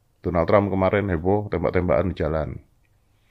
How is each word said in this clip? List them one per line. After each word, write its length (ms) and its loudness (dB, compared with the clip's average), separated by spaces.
Donald 240 0
Trump 240 4
kemarin 400 0
heboh, 400 -2
tembak-tembakan 580 0
di 80 -4
jalan. 340 -4